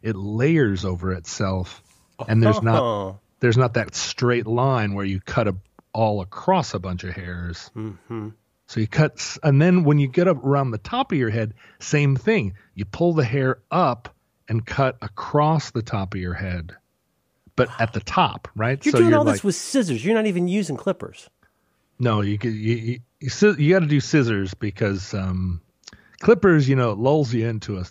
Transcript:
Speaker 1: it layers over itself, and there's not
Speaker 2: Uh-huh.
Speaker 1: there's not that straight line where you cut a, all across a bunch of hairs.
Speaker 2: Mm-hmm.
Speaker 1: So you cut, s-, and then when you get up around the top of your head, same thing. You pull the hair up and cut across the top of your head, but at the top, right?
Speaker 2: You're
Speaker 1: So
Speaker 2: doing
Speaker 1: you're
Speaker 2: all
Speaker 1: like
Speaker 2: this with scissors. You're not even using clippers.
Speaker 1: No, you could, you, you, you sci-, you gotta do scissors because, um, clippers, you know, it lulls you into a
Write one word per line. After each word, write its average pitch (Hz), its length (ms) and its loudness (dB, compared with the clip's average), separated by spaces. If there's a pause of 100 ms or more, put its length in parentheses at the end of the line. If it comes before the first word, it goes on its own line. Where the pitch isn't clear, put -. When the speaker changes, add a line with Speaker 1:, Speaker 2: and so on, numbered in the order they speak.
Speaker 1:
it 107 160 -4
layers 110 640 0
over 92 300 -2
itself, 92 680 -4 (460)
and 110 160 4
there's 107 180 4
not 113 220 4
Speaker 2:
Uh-huh. 101 340 -4 (220)
Speaker 1:
there's 120 180 4
not 123 180 2
that 110 200 -2
straight 120 520 -2
line 117 480 0
where 98 100 -4
you 98 140 -2
cut - 280 -2
a, 95 80 -2 (380)
all 107 280 0
across 175 520 -2
a 98 60 -4
bunch 90 240 -8
of 90 100 -10
hairs. 87 600 -10
Speaker 2:
Mm-hmm. 110 540 -12 (360)
Speaker 1:
So - 140 -6
you 107 80 0
cut, 151 300 0
s-, - 260 -12
and 143 180 4
then 180 220 4
when 147 160 4
you 139 80 2
get 175 200 2
up 143 160 0
around 139 280 0
the 107 80 -6
top - 320 -6
of 170 80 0
your 117 100 0
head, 110 240 -2 (260)
same 143 360 0
thing. 127 380 0 (200)
You 98 120 -6
pull 170 280 0
the 151 120 2
hair 131 340 -2 (100)
up 147 460 -2 (320)
and 113 180 -4
cut 131 380 0
across 147 680 -2
the 113 120 -4
top 98 320 -6
of 95 60 -6
your 90 120 -6
head, 90 420 -8 (800)
but 123 140 2 (100)
at 117 140 -2
the 107 60 -6
top, - 560 -2
right? 123 280 -2
Speaker 2:
You're 302 100 0
Speaker 1:
So 127 60 4
Speaker 2:
doing 339 120 6
Speaker 1:
you're 302 80 6
Speaker 2:
all 302 60 2
Speaker 1:
like 277 100 2
Speaker 2:
this - 80 -8
with 196 120 0
scissors. 160 480 -2
You're 208 120 2
not 220 100 2
even 180 220 0
using 175 300 -2
clippers. - 520 -8 (680)
Speaker 1:
No, 110 220 2
you 101 180 -2
could, 113 160 -4
you, 110 200 -2
you, 117 240 -6 (200)
you 131 100 -6
sci-, 208 300 4
you 147 160 4
gotta 180 100 4
do 147 140 2
scissors 110 560 0
because, 98 580 -4
um, 92 480 -4 (580)
clippers, 175 480 4
you 135 80 4
know, 123 160 2
it 101 60 -4
lulls 131 340 2
you 113 160 0
into 104 300 -6
a 90 140 -6